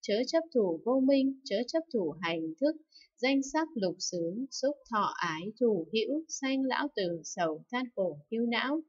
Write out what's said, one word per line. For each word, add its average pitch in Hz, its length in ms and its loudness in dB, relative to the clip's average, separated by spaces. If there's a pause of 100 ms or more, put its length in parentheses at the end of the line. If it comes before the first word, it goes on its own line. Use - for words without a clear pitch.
chớ 208 140 0 (120)
chấp 320 160 2 (100)
thủ 196 320 2
vô 254 220 4
minh, 269 380 4
chớ 214 220 0
chấp 320 160 -2 (100)
thủ 180 280 0
hành 170 200 -2 (200)
thức, 302 140 2 (420)
danh 269 260 2 (100)
sắc 311 220 0
lục 185 240 -2
xứ, 180 520 -4
xúc 285 240 -2 (160)
thọ 202 240 0
ái, 160 260 -2 (180)
thủ 208 340 2
hữu, 269 340 0
sanh 269 360 -2
lão 262 320 0
tử, 175 280 -2
sầu 160 480 -4
than 254 140 -2 (100)
khổ, 165 240 -2 (100)
ưu 226 160 -2
não. 240 440 0